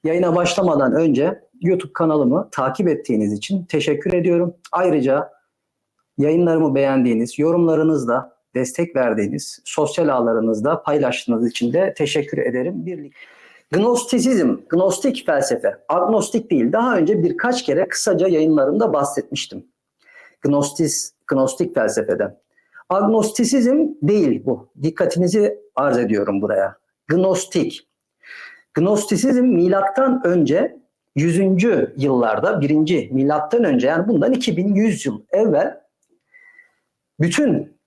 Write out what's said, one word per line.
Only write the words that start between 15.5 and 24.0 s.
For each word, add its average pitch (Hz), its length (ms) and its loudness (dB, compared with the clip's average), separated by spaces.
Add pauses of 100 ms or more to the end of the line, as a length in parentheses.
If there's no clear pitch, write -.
agnostik 214 640 0
değil. 123 220 2
Daha 233 240 2
önce 170 260 2
birkaç 233 420 -2
kere 175 240 0
kısaca 185 400 0
yayınlarımda 156 640 2
bahsetmiştim. - 760 -6 (760)
Gnostis-, 143 680 -2 (140)
gnostik 135 480 -2
felsefeden. 107 640 -2 (500)
Agnostisizm 226 1000 2 (160)